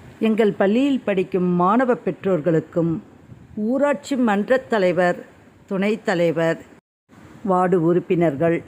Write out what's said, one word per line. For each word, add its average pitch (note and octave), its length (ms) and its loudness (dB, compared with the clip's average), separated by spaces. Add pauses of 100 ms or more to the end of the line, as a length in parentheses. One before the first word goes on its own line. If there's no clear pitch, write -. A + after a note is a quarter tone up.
(280)
எங்கள் G#3+ 340 2
பள்ளியில் B3 460 0
படிக்கும் F#3 420 -2 (100)
மாணவ A#3 460 2
பெற்றோர்களுக்கும் E3 840 -2 (640)
ஊராட்சி C#4 600 -2
மன்றத் A#3 580 0
தலைவர், F3+ 460 0 (480)
துணைத் G3+ 360 -4
தலைவர், E3 560 0 (840)
வார்டு F3+ 380 2
உறுப்பினர்கள், E3+ 840 0